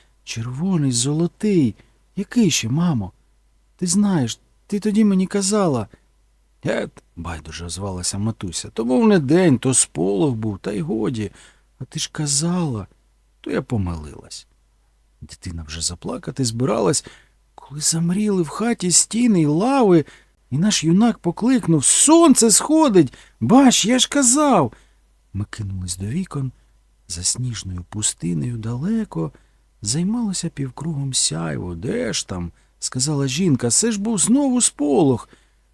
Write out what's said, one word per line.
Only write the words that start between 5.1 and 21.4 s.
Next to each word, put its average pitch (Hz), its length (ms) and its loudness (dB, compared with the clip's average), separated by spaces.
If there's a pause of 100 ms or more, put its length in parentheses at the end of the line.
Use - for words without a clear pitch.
казала». 196 600 0 (800)
«Ет», - 360 -6 (140)
байдуже 82 480 -12
озвалася 92 540 -8
матуся, 104 500 -6
«то 226 160 -6
був 240 240 2
не 202 100 6
день, 151 400 4
то 131 160 0
сполох 170 600 0
був, 107 240 -6
та 196 140 -8
й 208 80 -6
годі. 113 500 -4 (480)
А 135 60 -14
ти - 160 -12
ж - 120 -6
казала». 151 720 -2 (540)
«То - 100 -10
я - 120 -2
помилилась». 87 840 -8 (720)
Дитина - 420 -14
вже 78 180 -12
заплакати - 640 -8
збиралась, 139 600 -2 (500)
коли - 260 -16
замріли 180 600 0
в 151 60 -2
хаті 214 420 -2
стіни 214 500 2
й 151 60 4
лави, 190 580 4 (460)
і 131 80 -2
наш 190 260 0
юнак 202 340 4
покликнув: 175 680 0